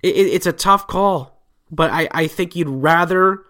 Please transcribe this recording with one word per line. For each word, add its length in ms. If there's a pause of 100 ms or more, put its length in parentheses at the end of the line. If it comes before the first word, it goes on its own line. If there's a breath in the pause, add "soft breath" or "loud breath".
It, 120
it, 120
it's 180
a 80
tough 340
call, 540 (280)
but 220
I, 200
I 160
think 280
you'd 140
rather 800